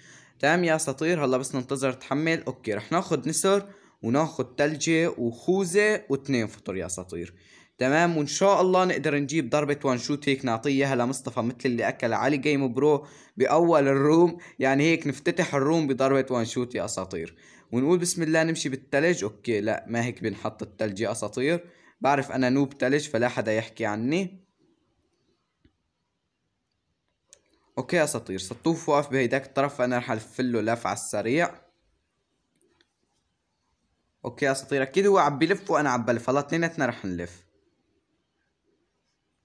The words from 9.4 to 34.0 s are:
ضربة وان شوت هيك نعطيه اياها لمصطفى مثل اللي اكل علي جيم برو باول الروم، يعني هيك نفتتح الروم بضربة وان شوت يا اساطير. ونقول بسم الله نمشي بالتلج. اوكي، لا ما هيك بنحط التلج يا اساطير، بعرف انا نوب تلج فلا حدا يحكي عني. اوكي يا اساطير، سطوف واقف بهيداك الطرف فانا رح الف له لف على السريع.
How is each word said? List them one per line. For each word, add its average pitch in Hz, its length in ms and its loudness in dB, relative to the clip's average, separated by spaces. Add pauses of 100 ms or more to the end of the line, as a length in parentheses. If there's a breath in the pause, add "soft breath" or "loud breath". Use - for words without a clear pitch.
ضربة 147 340 0
وان 131 140 0
شوت 143 300 -4
هيك 135 160 0
نعطيه 113 260 0
اياها 135 260 2
لمصطفى 123 440 -2
مثل 120 240 -2
اللي 117 240 0
اكل 113 240 -2
علي 123 240 2
جيم 139 360 0
برو 147 340 2 (300 loud breath)
باول 151 520 4
الروم، 160 480 4 (220 loud breath)
يعني 135 260 2
هيك 165 220 2
نفتتح 170 480 -2
الروم 147 320 2
بضربة 135 440 2
وان 120 140 0
شوت 120 300 -4
يا 92 100 -2
اساطير. 92 520 -8 (360 soft breath)
ونقول 139 260 2
بسم 175 240 -4
الله 160 200 2
نمشي 160 260 -2
بالتلج. 143 560 0
اوكي، 107 360 -2
لا 107 280 -2
ما 117 160 -2
هيك 120 180 -6
بنحط 110 400 -6
التلج 107 380 -6
يا 107 120 -2
اساطير، 131 520 -2 (360 loud breath)
بعرف 135 320 2
انا 127 180 0
نوب 135 280 0
تلج 139 300 0
فلا 117 200 0
حدا 113 240 -2
يحكي 110 340 -4
عني. 147 600 -4 (3250)
اوكي 131 180 -2
يا 160 80 4
اساطير، 110 340 -4
سطوف 160 500 -4
واقف 147 220 2
بهيداك 131 360 0
الطرف 139 280 -2
فانا 123 240 0
رح 120 120 -6
الف 110 300 -6
له 120 200 0
لف 113 260 -2
على 98 100 -2
السريع. 127 540 -2 (2750)